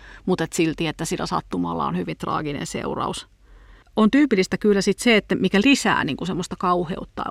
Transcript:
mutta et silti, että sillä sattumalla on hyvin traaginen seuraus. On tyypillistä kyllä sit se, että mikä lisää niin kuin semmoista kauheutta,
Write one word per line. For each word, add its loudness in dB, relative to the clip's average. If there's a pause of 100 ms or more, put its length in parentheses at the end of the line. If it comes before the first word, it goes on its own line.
(260)
mutta 0
et -8
silti, 0
että -6
sillä -4
sattumalla -4
on -4
hyvin -6
traaginen -6
seuraus. -6 (680)
On 6
tyypillistä 2
kyllä 4
sit 0
se, 4
että 0
mikä 2
lisää 4
niin -4
kuin -6
semmoista -6
kauheutta, -2